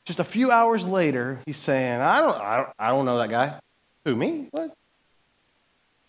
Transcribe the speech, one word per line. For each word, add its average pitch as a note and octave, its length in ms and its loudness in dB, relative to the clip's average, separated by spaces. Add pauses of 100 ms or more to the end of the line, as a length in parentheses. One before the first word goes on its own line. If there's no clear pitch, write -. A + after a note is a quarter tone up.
just F3 160 -4
a E3 40 -2
few B3+ 260 0
hours A#3 360 4
later, C3+ 600 0
he's D3 100 -8
saying, B2+ 460 0
"I F#3 180 4
don't, A#3 160 2
I G#2+ 220 -2
don't, C3 100 -2 (100)
I A2 120 -2
don't C3+ 160 2
know B2 100 0
that A2+ 140 -2
guy." C3+ 280 0 (460)
"Who, C3+ 100 -2
me? B3+ 360 -4
What?" D#4+ 240 -8 (1300)